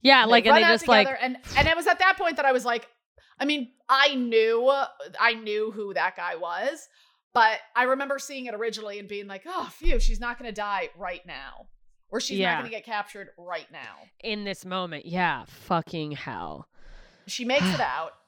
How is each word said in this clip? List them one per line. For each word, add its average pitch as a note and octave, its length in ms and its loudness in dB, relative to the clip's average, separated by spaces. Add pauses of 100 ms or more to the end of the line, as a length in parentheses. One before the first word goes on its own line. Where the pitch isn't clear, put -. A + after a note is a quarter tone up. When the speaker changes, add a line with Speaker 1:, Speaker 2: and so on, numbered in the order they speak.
Speaker 1:
Yeah, B3+ 240 6
Speaker 2:
They A3+ 60 4
Speaker 1:
like, A#3 140 6
and A#3+ 80 6
Speaker 2:
run D#4+ 80 8
Speaker 1:
they F4 60 6
Speaker 2:
out E4 60 6
Speaker 1:
just, E4 140 0
like, G#3+ 200 6
Speaker 2:
together, - 140 -4
and, B3+ 160 -4 (200)
and C#4+ 100 4
it E4 80 4
was E4+ 120 -2
at F4 120 2
that F#4+ 180 4
point E4+ 200 -2
that C#4 80 0
I C4+ 60 6
was B3 140 2
like, A#3 220 -4 (520)
I C4+ 60 -2
mean, C#4+ 260 -2 (180)
I C4+ 260 4
knew, A#3 560 2 (480)
I A#3 160 4
knew G#3+ 360 -4
who G3+ 220 -10
that F3+ 220 -4
guy F3 200 -8
was, F3+ 520 -6 (460)
but A3 260 4 (160)
I B3 80 4
remember C4+ 360 -2
seeing C4+ 260 -12
it A#3+ 80 -10
originally G#3+ 460 -8
and G3+ 100 -16
being G3+ 180 -10
like, G3 200 -14
"Oh, F4+ 260 -8
phew, C#4 260 2
she's G#3+ 200 4
not A#3+ 180 -6
gonna A#3+ 140 -12
die G3+ 460 -4
right F3+ 280 -12
now. C3+ 420 -16 (420)
Or G#3+ 100 -6
she's - 180 -6
not F#3+ 60 0
Speaker 1:
Yeah. F3 140 0
Speaker 2:
gonna B2 120 -6
get A3 160 -12
captured G3+ 440 -10 (100)
right F3 320 -10
now." A#2+ 260 -16 (260)
Speaker 1:
In G#3 200 -6
this G3 220 -8
moment, F3+ 420 -8
yeah, E3+ 400 -2
fucking D#3+ 640 -6
hell. F2 560 -12 (580)
Speaker 2:
She - 180 -10
makes B3+ 220 2
it F3+ 140 0
Speaker 1:
<sighs> - 0 -
Speaker 2:
out. D#3+ 320 -4 (160)